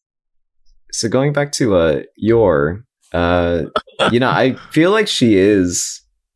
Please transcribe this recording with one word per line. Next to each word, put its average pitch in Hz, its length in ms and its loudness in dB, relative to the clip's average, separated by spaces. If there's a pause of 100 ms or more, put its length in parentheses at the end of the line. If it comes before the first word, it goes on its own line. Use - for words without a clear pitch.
(920)
So - 180 -6
going 135 240 0
back 143 200 -4
to, 113 240 0
uh, 80 260 0 (140)
Yor, 98 680 0 (280)
uh, 87 520 0 (460)
you 117 80 2
know, 123 120 0
I 110 260 0 (160)
feel 165 180 2
like 220 160 0
she 117 300 2
is, 92 680 0 (340)